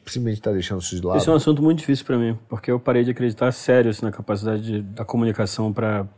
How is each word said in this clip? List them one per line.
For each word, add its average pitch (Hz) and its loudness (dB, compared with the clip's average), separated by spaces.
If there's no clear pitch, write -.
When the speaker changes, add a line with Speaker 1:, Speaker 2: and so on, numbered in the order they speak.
Speaker 1:
simplesmente 113 -2
tá 110 -2
deixando 95 -2
isso 90 -8
de 87 -4
lado. 92 0
Speaker 2:
Isso 104 2
é 160 6
um - 6
assunto 147 2
muito 156 4
difícil 139 0
pra 131 0
mim, 113 0
porque - -6
eu 123 2
parei 123 2
de 123 0
acreditar 123 0
sério, 123 4
assim, 107 -4
na 104 -2
capacidade 107 -4
de, 107 -4
da 101 -10
comunicação 110 0
pra 107 0